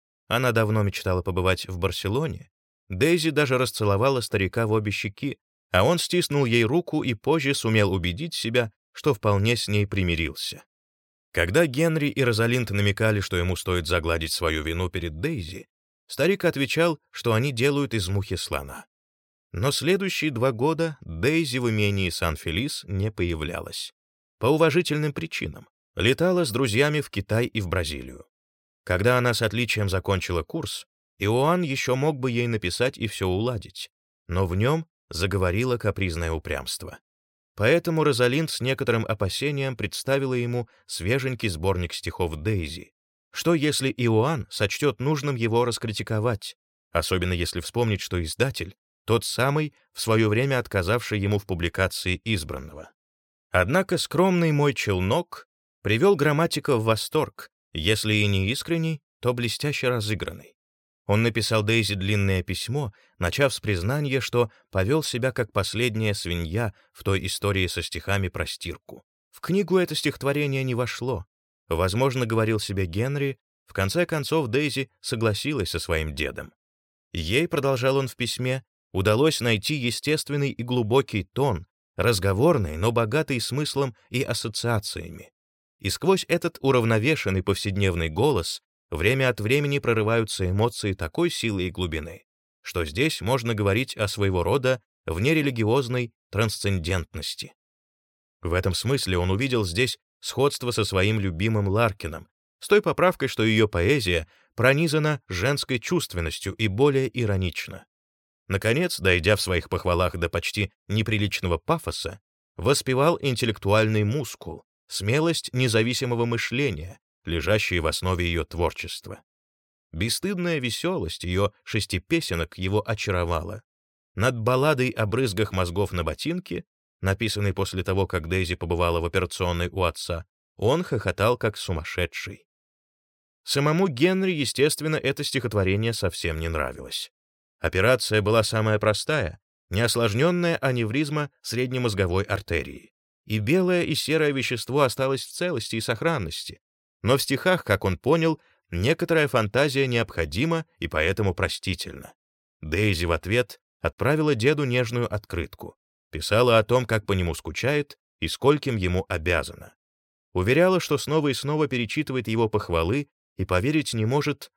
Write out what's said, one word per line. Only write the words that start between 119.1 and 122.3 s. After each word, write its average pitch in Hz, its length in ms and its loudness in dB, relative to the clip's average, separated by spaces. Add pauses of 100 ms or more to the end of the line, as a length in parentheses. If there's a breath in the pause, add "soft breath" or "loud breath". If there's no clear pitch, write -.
Бесстыдная 170 680 -2
весёлость 127 640 -2
её 92 280 0 (120)
шести - 360 -2
песенок 87 580 -2